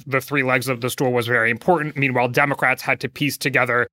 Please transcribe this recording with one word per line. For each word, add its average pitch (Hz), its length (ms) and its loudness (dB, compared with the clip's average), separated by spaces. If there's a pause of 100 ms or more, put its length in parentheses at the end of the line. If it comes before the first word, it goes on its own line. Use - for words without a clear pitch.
the 135 160 0
three 143 200 -2
legs 127 260 0
of 123 120 -2
the 127 80 -2
stool 127 240 0
was 120 140 0
very 117 240 2
important. 151 460 0
Meanwhile, 127 320 2
Democrats 139 520 0
had 131 200 -2
to 135 100 -6
piece 143 260 -4
together 123 560 0